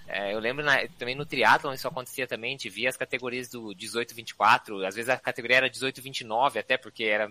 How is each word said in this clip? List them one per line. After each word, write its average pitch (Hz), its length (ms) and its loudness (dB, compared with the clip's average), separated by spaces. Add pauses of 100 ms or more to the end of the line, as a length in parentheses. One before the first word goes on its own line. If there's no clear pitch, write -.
É, 98 260 -4
eu 110 60 -2
lembro 127 260 -2
na, 131 220 4 (100)
também 127 200 -6
no 143 100 -6
triatlon 135 460 6
isso 127 160 -6
acontecia 127 400 -6
também, 113 220 -6
a - 20 -6
gente 135 180 -10
via 110 180 -2
as 131 80 0
categorias 123 520 -6
do 110 260 -10
dezoito 110 400 -6
vinte 117 160 -14
e - 60 -18
quatro, 104 500 4
às 98 80 -4
vezes 113 140 -4
a 127 80 2
categoria 123 400 0
era 131 120 4
dezoito 131 320 -4
vinte 135 200 -10
e 131 40 -12
nove 117 360 2
até, 127 160 0
porque - 260 -10
era, 107 280 2